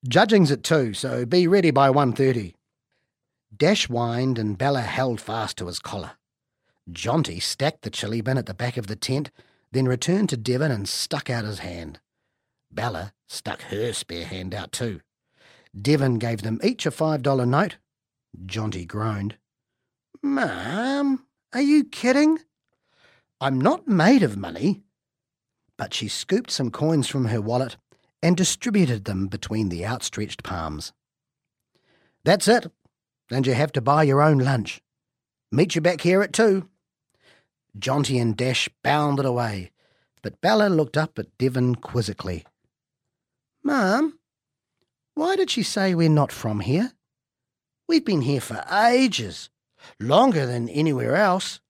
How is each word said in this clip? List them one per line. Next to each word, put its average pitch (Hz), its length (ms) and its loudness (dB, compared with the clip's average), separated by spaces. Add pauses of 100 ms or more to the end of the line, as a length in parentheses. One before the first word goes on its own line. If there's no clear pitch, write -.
"Judging's 180 460 6
at - 100 -4
two, 131 320 0
so 123 320 -4
be 175 220 4
ready 175 240 4
by 139 180 6
one 135 220 4
thirty." 120 420 0 (1000)
Dash 190 300 2
whined 120 520 -2
and 104 200 -4
Bella 135 240 0
held 120 380 -2
fast 110 380 -6
to 90 80 -8
his 87 120 -10
collar. - 340 -12 (760)
Jonty 120 500 -4
stacked - 420 -4
the - 80 -8
chili 113 300 -6
bin 131 160 -2
at 127 100 -4
the 92 80 -10
back 123 220 -6
of 110 100 -8
the 104 100 -8
tent, 131 340 -4 (400)
then 131 160 0
returned 170 440 0
to 139 60 -4
Devon 127 340 -2
and 101 180 -4
stuck - 420 -6
out 117 140 -4
his 104 160 -8
hand. 85 400 -12 (680)
Bella 104 440 -8 (120)
stuck - 360 -10
her 107 300 -6
spare 85 340 -10
hand 92 260 -10
out 101 200 -10
too. 110 280 -6 (800)
Devon 131 380 2
gave 117 240 -4
them 113 200 -4
each 233 240 -2
a 156 40 0
five 156 320 -2
dollar 131 240 2
note. 143 320 0 (680)
Jonty 95 420 -6
groaned. 104 520 -6 (840)
"Mum, 262 1040 -2 (260)
are 254 100 0
you 294 220 4
kidding?" 294 560 2 (1000)
"I'm 135 200 2
not 294 280 2
made 202 340 6
of 107 140 0
money." 98 460 -2 (920)
But - 180 -10
she 110 140 -6
scooped - 420 -4
some 123 200 -2
coins 151 360 0
from 127 200 -2
her 110 140 -2
wallet 120 360 -2 (460)
and 170 140 4
distributed 175 680 0
them 95 240 -4
between 104 400 -4
the 87 180 -6
outstretched - 560 -8
palms. 80 500 -8 (1300)
"That's 185 240 4
it, 220 240 2 (580)
and 131 160 0
you 131 80 2
have 143 180 0
to 127 100 -2
buy 139 220 4
your 139 180 4
own 151 160 6
lunch. 127 420 0 (720)
Meet 160 220 2
you 170 80 0
back 170 180 0
here 185 220 4
at 196 100 -4
two." 202 380 2 (1080)
Jonty 131 420 0
and 117 160 0
Dash 127 340 -2 (120)
bounded 143 440 2
away, 113 440 -4 (520)
but - 180 -10
Bella 208 280 4
looked 156 280 2
up 156 220 -2
at - 180 -10
Devon 127 380 0
quizzically. 98 720 -6 (1160)
"Mum, 277 560 0 (960)
why 349 220 0
did 381 140 0
she 233 120 -2
say 190 320 0
we're 165 140 4
not 151 240 4
from 107 280 -4
here? 156 340 0 (920)
We've 330 180 2
been 175 180 0
here 135 180 0
for - 320 -10
ages, 214 800 2 (500)
longer 156 460 4
than 120 240 -4
anywhere 135 460 0
else." 190 540 0